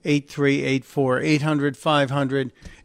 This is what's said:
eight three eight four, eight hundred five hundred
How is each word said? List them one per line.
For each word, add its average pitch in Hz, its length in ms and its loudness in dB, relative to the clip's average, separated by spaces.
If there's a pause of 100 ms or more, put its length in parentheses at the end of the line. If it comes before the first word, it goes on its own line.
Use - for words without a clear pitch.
eight 147 260 0
three 139 320 2
eight 135 220 -2
four, 131 360 0
eight 147 220 2
hundred 147 320 0
five 147 360 0
hundred 135 420 -2 (320)